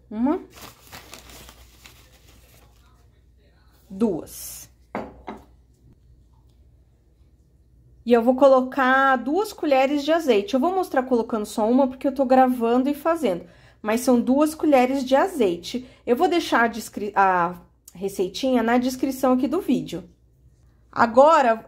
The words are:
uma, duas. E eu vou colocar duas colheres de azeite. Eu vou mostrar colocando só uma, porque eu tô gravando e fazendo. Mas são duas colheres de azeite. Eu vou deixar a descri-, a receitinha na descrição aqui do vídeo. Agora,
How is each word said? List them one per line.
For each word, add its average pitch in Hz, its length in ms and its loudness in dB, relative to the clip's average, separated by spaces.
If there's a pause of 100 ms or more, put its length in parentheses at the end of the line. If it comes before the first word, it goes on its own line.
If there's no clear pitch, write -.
(100)
uma, 254 280 -2 (3500)
duas. - 800 -8 (3250)
E 233 80 0
eu 233 100 6
vou 254 120 2
colocar 262 840 4
duas 320 340 -4
colheres 277 540 0
de 294 80 0
azeite. 285 400 0
Eu 262 80 0
vou 349 140 0
mostrar 339 300 -2
colocando 226 420 -2
só 214 200 -2
uma, 262 220 2
porque 262 180 -8
eu 277 80 -2
tô 269 120 -2
gravando 254 640 2
e 285 40 -4
fazendo. 285 520 -4 (340)
Mas 220 220 -2
são 247 180 2
duas 294 340 0
colheres 269 480 2
de 262 140 0
azeite. 254 720 -2 (160)
Eu 240 120 0
vou 359 120 2
deixar 320 360 0
a 233 40 0
descri-, 208 480 -10
a 180 380 2 (400)
receitinha 202 680 -2
na 233 140 0
descrição 262 560 -2
aqui 254 160 0
do 349 140 -4
vídeo. 175 440 -4 (840)
Agora, 240 760 4